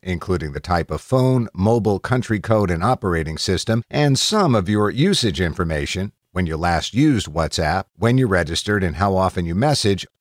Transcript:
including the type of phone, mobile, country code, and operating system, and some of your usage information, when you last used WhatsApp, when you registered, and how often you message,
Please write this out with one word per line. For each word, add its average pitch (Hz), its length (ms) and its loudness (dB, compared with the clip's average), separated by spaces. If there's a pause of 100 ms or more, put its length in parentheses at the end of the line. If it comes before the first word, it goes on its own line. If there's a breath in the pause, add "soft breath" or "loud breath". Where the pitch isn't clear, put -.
including 85 480 -4
the 71 80 -8
type 85 320 -2
of 76 80 -4
phone, 127 520 2
mobile, 104 460 2
country 113 400 -2
code, 104 320 2
and 85 140 0
operating 82 540 -2
system, 113 520 -2
and 143 260 2
some 185 380 2
of 95 140 0
your 104 200 2
usage 117 520 0
information, 82 720 -2 (200)
when 90 140 -2
you 80 100 -4
last 82 380 -2
used 127 320 2
WhatsApp, 80 580 -2 (100)
when 117 220 0
you 131 100 2
registered, 92 560 0
and 87 140 -2
how 98 180 0
often 95 300 0
you 85 100 -4
message, 107 520 0 (140)